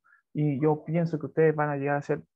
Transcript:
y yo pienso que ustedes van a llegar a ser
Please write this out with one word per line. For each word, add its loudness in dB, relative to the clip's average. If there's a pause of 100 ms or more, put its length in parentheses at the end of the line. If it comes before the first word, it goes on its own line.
(340)
y 0
yo 2
pienso -2
que -8
ustedes 2
van 0
a -4
llegar -2
a -4
ser -4 (140)